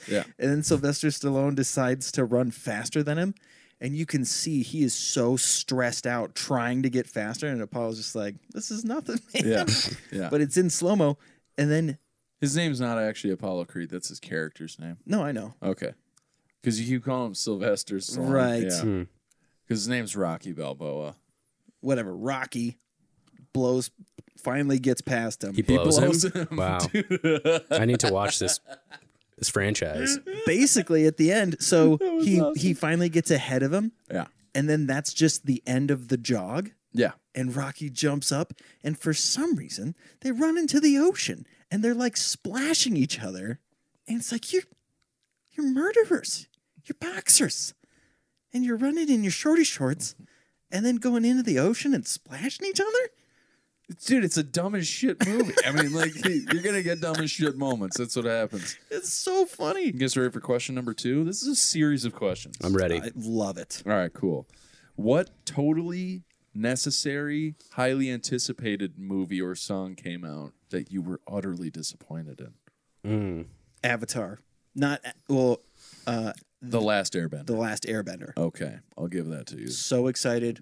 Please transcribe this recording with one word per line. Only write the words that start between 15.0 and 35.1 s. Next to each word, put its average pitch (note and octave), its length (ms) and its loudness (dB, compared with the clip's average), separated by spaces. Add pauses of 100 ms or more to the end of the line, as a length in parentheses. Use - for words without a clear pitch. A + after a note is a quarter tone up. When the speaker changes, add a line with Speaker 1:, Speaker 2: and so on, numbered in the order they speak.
Speaker 2:
No, G#3 180 0
I C#3+ 80 -2
know. A2 300 -8
Speaker 1:
Okay. - 320 -4 (680)
'Cause A2+ 160 0
you A#2 80 -6
keep B2+ 180 -2
calling B2+ 220 -2
him F#2+ 80 -10
Sylvester G#2 600 -2
Stallone. B2+ 340 -4
Speaker 2:
Right. B2 320 2
Speaker 1:
Yeah. F2 180 -2
Speaker 3:
Hmm. G2 200 0 (680)
Speaker 1:
'Cause A2+ 140 -2
his G#2 60 -4
name's A#2 280 -4
Rocky F2 380 -4
Balboa. D2 600 -8 (640)
Speaker 2:
Whatever. A#2 380 -2
Rocky A#2+ 600 -4 (760)
blows, B2+ 380 0 (480)
finally C#3 400 0
gets B2+ 220 2
past A#2 420 -2
him. G2 100 -6
Speaker 3:
He G2 80 -8
Speaker 1:
He - 0 - (160)
Speaker 3:
blows D3+ 220 6
Speaker 1:
blows D#3+ 260 4
Speaker 3:
him? F3 240 -4
Speaker 1:
him, D#3+ 80 -8
Speaker 3:
Wow. F#2 220 2
Speaker 1:
<laughs> E2+ 120 0
dude. E3 800 2
Speaker 3:
I A2+ 160 4
need A#2+ 140 4
to A2 120 2
watch G2+ 280 2
this, F2+ 200 0 (800)
this - 120 -2
franchise. G#2+ 680 2 (280)
Speaker 2:
Basically, F3+ 600 4
at D#3 120 4
the D#3+ 140 6
end, G3 300 2
so D#3 360 8
Speaker 1:
That F4+ 160 0
was E4 120 2
Speaker 2:
he, F#3 160 6
Speaker 1:
awesome. D4+ 200 2
Speaker 2:
he F3 120 2
finally E3+ 360 0
gets E3 220 2
ahead C3 320 2
of C#3 100 0
him. G#3+ 180 0 (200)
Speaker 1:
Yeah. F2+ 140 -4 (280)
Speaker 2:
And C#3+ 160 2
then D3+ 180 2
that's C#3 260 -2